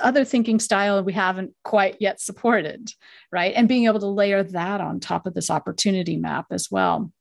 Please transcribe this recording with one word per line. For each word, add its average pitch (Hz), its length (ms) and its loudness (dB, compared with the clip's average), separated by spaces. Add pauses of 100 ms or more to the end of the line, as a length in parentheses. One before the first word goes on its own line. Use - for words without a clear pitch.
other 262 220 4
thinking 233 360 2
style 202 420 2
we 185 100 -2
haven't 185 400 -2 (120)
quite 196 360 2
yet 196 200 -2
supported, 202 720 -2 (420)
right? 180 240 0
And 233 120 6
being 240 180 4
able 214 140 4
to 202 60 -4
layer 202 360 2
that 185 380 -4
on 170 200 -6
top 170 260 -4
of 180 60 -8
this 170 160 -6
opportunity 170 680 -2
map 160 320 -4
as 185 200 -6
well. 180 400 0 (100)